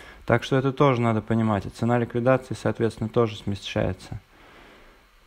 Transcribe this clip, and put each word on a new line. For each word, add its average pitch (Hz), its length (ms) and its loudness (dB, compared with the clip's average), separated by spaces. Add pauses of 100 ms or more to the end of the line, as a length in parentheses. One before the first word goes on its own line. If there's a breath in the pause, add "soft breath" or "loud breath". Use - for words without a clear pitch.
(260 loud breath)
Так 117 180 2
что - 120 0
это 135 160 2
тоже 131 300 4
надо 113 200 2
понимать. 110 440 0
И - 40 -8
цена 120 300 0
ликвидации, 120 560 0
соответственно, 110 540 -2
тоже 110 260 2
смещается. - 840 -6 (1040 loud breath)